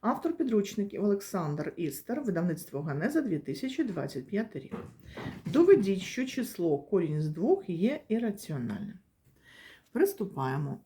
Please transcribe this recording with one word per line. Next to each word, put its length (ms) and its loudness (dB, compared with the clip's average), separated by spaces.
Автор 360 0
підручників 640 0
Олександр 720 0
Істер, 440 -4
видавництво 600 -2
Ганеза, 400 0
дві 180 -2
тисячі 440 -4
двадцять 440 -4
п'ятий 340 -4
рік. 140 -12
Доведіть, 560 6
що 240 -4
число 540 0
корінь 420 0
з 80 0
двох 400 2
є 380 0
ірраціональним. 920 -4
Приступаємо 960 0